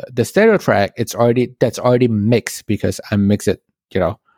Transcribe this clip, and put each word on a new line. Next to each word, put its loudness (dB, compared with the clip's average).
the -2
stereo 2
track. 0
It's -6
already, 0
that's -2
already 2
mixed -2
because -4
I -2
mix 2
it, -2
you 0
know, -2